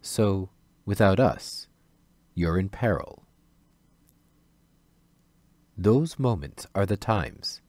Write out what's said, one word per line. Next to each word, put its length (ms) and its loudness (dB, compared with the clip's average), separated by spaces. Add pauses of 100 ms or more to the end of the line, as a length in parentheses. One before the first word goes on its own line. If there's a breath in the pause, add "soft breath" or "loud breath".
So, 480 0 (340)
without 380 4
us, 480 -2 (640)
you're 260 0
in 80 -2
peril." 580 -4 (2500)
Those 420 2
moments 560 -4
are 100 2
the 120 -2
times 720 -6